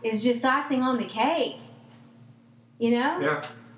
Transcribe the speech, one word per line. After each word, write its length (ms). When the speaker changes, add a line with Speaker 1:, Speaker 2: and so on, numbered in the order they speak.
Speaker 1:
is 220
just 200
icing 380
on 160
the 60
cake, 520
you 140
know? 280
Speaker 2:
Yeah. 240